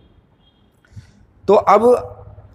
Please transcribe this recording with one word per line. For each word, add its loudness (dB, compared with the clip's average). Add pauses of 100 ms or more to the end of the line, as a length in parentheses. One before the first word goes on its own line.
(1500)
तो 2
अब 0 (380)